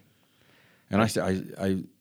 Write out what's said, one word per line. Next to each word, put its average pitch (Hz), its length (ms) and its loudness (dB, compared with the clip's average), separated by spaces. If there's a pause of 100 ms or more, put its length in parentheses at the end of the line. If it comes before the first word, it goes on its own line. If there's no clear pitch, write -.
(920)
And 98 100 4
I 113 60 4
say, 95 140 -2
I, 95 440 -4
I, 95 120 2 (240)